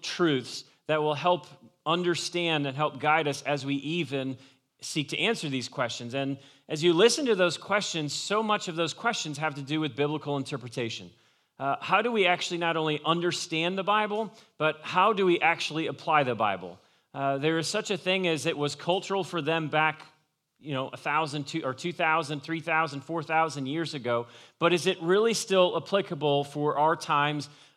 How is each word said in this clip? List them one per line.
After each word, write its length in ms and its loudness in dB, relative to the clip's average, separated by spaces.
truths 640 0
that 140 2
will 120 0
help 340 2
understand 800 0
and 80 -4
help 240 -2
guide 280 2
us 160 -4
as 220 -2
we 100 -2
even 640 -4
seek 280 -4
to 100 -6
answer 300 -2
these 200 -4
questions. 460 -6
And 220 -4
as 160 -4
you 100 6
listen 340 4
to 80 4
those 220 2
questions, 540 -2
so 300 -2
much 260 -2
of 80 -8
those 180 -2
questions 440 -4
have 180 -4
to 60 -8
do 180 -2
with 160 -4
biblical 400 -2
interpretation. 760 -6
Uh, 220 -2
how 200 4
do 80 -2
we 160 2
actually 320 0
not 200 0
only 280 0
understand 720 0
the 60 -4
Bible, 500 0
but 240 0
how 300 4
do 140 2
we 160 6
actually 460 0
apply 360 2
the 120 0
Bible? 440 -2
Uh, 240 -2
there 200 2
is 100 -2
such 240 -2
a 60 0
thing 300 0
as 180 0
it 120 0
was 180 -2
cultural 500 -2
for 160 -4
them 260 0
back 340 0
you 120 -8
know, 160 -2
a 80 -12
thousand, 500 -2
two, 160 -6
or 100 -2
two 200 -6
thousand, 480 0
three 180 -6
thousand, 420 0
four 220 -6
thousand 420 0
years 280 -4
ago, 340 -2
but 140 4
is 140 2
it 140 0
really 320 4
still 440 4
applicable 640 0
for 340 -2
our 180 4
times, 540 0